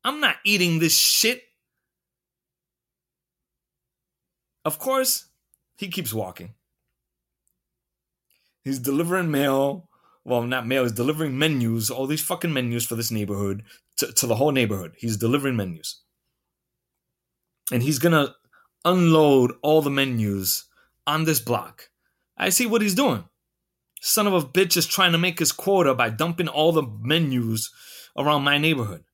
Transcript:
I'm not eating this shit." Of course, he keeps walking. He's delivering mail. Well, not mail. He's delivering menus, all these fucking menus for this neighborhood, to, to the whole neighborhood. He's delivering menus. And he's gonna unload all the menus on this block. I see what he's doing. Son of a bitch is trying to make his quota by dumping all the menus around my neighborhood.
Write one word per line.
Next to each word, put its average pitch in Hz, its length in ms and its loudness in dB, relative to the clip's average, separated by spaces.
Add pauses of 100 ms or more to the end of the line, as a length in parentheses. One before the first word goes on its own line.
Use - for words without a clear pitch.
I'm 285 160 -4
not 226 240 0
eating 180 360 2
this 160 180 2
shit." - 460 0 (3250)
Of 156 140 -6
course, 262 480 -2 (500)
he 196 100 -10
keeps 147 260 -8
walking. 95 420 -10 (2000)
He's 135 140 -4
delivering 170 520 0
mail. 139 560 0 (380)
Well, 120 180 0
not 120 240 -4
mail. 131 160 2
He's 120 80 0
delivering 135 480 -2
menus, 117 500 0
all 131 160 -4
these 151 160 -4
fucking 175 300 -4
menus 120 340 -2
for 117 100 -6
this 113 160 -4
neighborhood, 101 520 -4 (320)
to, - 160 -4
to - 160 -2
the 113 80 2
whole 143 160 2
neighborhood. 104 460 -2
He's 113 180 -4
delivering 123 400 0
menus. 90 460 -6 (1700)
And 120 140 -2
he's 139 160 -2
gonna 156 340 2 (520)
unload 156 760 6
all 151 200 4
the 143 80 -2
menus 110 760 -2 (400)
on 156 200 0
this 147 160 0
block. 110 480 -6 (480)
I - 100 -2
see 240 180 0
what 220 160 2
he's 202 140 0
doing. 175 300 0 (720)
Son - 260 0
of 196 80 2
a 175 80 2
bitch 175 360 0
is 160 80 0
trying 180 260 2
to 170 60 2
make 170 220 -2
his 160 120 0
quota 180 420 2
by 120 160 0
dumping 165 380 -4
all 151 240 2
the 156 120 2 (180)
menus 123 680 0 (460)
around 143 260 0
my 143 140 2
neighborhood. 127 460 -2 (100)